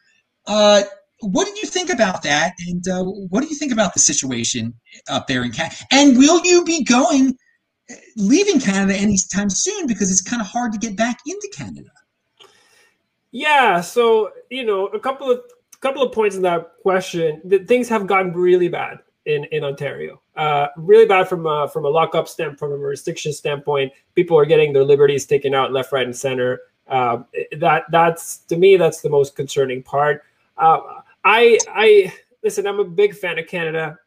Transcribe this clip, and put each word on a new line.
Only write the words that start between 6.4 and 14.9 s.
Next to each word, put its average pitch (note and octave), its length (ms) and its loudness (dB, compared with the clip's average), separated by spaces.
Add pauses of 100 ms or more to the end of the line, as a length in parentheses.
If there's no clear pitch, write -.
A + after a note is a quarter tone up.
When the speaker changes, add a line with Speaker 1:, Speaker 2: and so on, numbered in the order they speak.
Speaker 1:
you F4 200 4
be E4 180 -2
going, C4 560 2 (800)
leaving D#4 420 2
Canada G3 400 0
anytime G3+ 500 0
soon? F#4 380 -4
Because G3+ 240 -2
it's F#3+ 100 -2
kinda A#3+ 240 -6
hard A#3+ 280 -6
to A3 60 -8
get G3+ 180 -8
back A#3 280 -4
into G4 300 -12
Canada. C#2+ 360 -16 (1400)
Speaker 2:
Yeah, B3+ 520 2
so, A3+ 500 0 (180)
you B3+ 140 -8
know, G3 240 -2
a G#3+ 100 -6